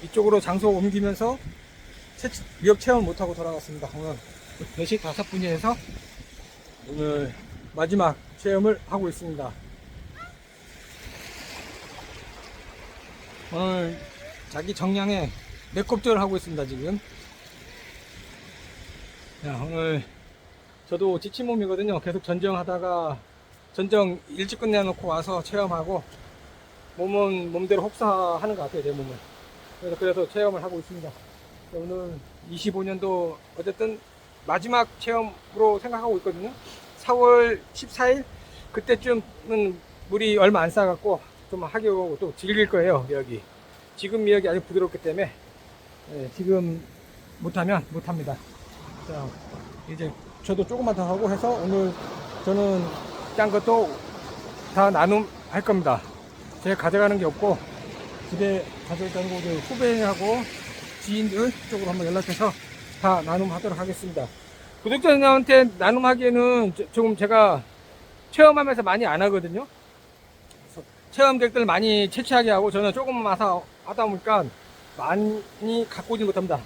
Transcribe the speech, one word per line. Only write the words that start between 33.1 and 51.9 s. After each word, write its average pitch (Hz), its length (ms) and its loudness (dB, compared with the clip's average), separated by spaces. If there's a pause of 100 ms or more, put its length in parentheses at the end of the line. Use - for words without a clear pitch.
어쨌든 214 400 -6 (480)
마지막 226 400 0 (120)
체험으로 220 840 0
생각하고 233 360 -2
있거든요. 185 340 -6 (460)
사월 240 640 6 (120)
십사 247 360 -2
일 269 140 2 (480)
그때쯤은 220 1080 -2 (320)
물이 214 280 2
얼마 196 240 8
안 165 100 2
싸갖고 190 480 2 (320)
좀 180 140 -8
하교하고 185 540 -2
또 165 180 -4
즐길 208 300 2
거예요, 170 420 2
미역이. 123 320 -6 (560)
지금 214 260 -4
미역이 202 240 4
아주 170 140 0
부드럽기 180 380 -2
때문에. 165 320 -2 (840)
예, 135 240 -8
지금 180 440 0 (580)
못하면 175 500 -2
못합니다. 156 460 -6 (720)
자, 147 180 -10 (640)
이제 160 200 -6 (340)
저도 196 220 -2
조금만 240 300 -2
더 180 100 -2
하고 190 240 0
해서 196 220 0
오늘 190 400 0 (540)